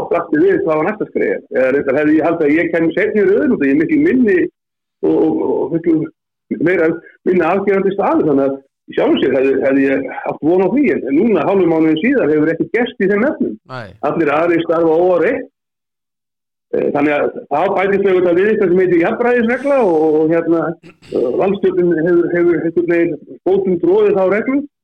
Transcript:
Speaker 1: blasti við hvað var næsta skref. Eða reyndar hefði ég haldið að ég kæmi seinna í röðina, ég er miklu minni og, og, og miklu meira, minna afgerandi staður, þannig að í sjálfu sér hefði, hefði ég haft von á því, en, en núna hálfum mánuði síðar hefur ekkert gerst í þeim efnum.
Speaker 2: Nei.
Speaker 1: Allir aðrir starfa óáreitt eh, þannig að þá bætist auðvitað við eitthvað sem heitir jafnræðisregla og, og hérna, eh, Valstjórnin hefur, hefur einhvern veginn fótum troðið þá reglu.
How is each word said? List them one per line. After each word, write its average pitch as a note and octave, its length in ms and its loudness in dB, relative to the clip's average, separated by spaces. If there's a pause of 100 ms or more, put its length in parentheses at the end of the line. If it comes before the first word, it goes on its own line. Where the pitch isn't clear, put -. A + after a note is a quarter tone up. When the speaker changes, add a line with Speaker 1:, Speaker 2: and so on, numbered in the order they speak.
Speaker 1:
blasti E3+ 340 -4
við F3+ 240 2
hvað D#3+ 160 -2
var D#3 100 -2
næsta G#3+ 180 -4
skref. - 420 -4
Eða B2+ 240 0
reyndar C#3 260 0
hefði D3+ 180 2
ég D#3 80 2
haldið E3 220 0
að D3 100 2
ég E3+ 140 0
kæmi E3 240 -2
seinna G#3 260 -2
í G3 60 2
röðina, A#3 320 2
ég C#3 160 0
er D3 80 2
miklu D#3 180 0
minni G3+ 380 2 (680)
og, D#3+ 120 0
og, D#3 340 0
og C#3 240 -2
miklu E3 220 0 (560)
meira, E3+ 360 0 (340)
minna F3 300 0
afgerandi G3 400 0
staður, A3+ 340 0
þannig C#3 200 0
að C3+ 100 -2 (300)
í - 100 -18
sjálfu - 240 0
sér C3 160 0
hefði, C3+ 220 2
hefði C3+ 260 2
ég C3+ 320 -2
haft - 260 -8
von F3+ 220 2
á F#3 60 2
því, C#4+ 180 0
en, C#3+ 160 0
en C3+ 140 -2
núna F#3+ 260 2
hálfum F3+ 260 2
mánuði D#3+ 300 2
síðar A3 320 0
hefur D3+ 180 2
ekkert E3 240 -4
gerst A#3 300 -4
í F#3 80 2
þeim G#3 160 0
efnum. D4+ 260 -4 (100)
Speaker 2:
Nei. A#2+ 260 -14 (100)
Speaker 1:
Allir D3+ 320 -2
aðrir E3 320 0
starfa E3 320 0
óáreitt F3+ 500 0 (1300)
eh, - 200 -2
þannig D3 240 0
að C3 140 -2 (100)
þá C#3+ 280 -4
bætist F#3+ 380 0
auðvitað F3+ 320 2
við G3 100 2
eitthvað G3+ 220 0
sem F3+ 100 2
heitir F3+ 220 2
jafnræðisregla A#3+ 800 0
og, E3+ 320 2
og D#3 160 2
hérna, E3 320 0 (460)
eh, - 260 -2
Valstjórnin F3+ 640 0
hefur, E3+ 320 2
hefur E3+ 320 0
einhvern E3 320 -2
veginn D3+ 480 -4
fótum F#3+ 400 0
troðið G3 340 2
þá F#3+ 140 0
reglu. A3+ 320 -2 (240)